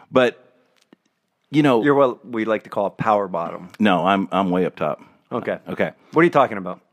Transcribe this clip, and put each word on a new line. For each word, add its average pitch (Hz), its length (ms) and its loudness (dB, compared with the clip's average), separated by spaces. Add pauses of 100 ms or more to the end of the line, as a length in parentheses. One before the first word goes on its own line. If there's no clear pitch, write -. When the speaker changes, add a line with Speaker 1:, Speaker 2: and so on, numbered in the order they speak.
Speaker 1:
But, 123 340 0 (1080)
you 147 120 2
know, 123 200 4
Speaker 2:
You're 143 120 2
what 131 300 0
we 110 200 -6
like 107 180 -2
to 101 60 -20
call 104 180 -4
a - 40 -2
power 104 360 0
bottom. 87 420 -8 (100)
Speaker 1:
No, 90 260 2
I'm, 98 260 0
I'm 92 180 0
way 90 160 0
up 80 120 -6
top. 76 240 -4 (300)
Speaker 2:
Okay. 101 360 -6
Speaker 1:
Okay. 90 240 -4 (220)
Speaker 2:
What 151 80 2
are - 20 4
you 175 60 2
talking 113 280 2
about? 90 220 -10 (140)